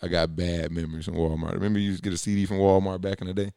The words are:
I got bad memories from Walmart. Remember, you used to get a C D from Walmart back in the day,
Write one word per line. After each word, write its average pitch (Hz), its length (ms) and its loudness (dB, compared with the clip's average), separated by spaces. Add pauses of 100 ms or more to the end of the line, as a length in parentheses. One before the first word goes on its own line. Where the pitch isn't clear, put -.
I - 60 -6
got 82 280 0
bad 85 360 -2
memories 80 340 -6
from 85 100 -6
Walmart. 82 380 0
Remember, 104 260 0
you 101 100 0
used 92 140 -4
to 101 60 -2
get 90 60 -2
a - 20 -4
C 104 180 -2
D 101 100 2
from 95 140 -2
Walmart 95 420 4
back 98 200 -4
in 90 60 -6
the 92 60 -6
day, 98 240 -2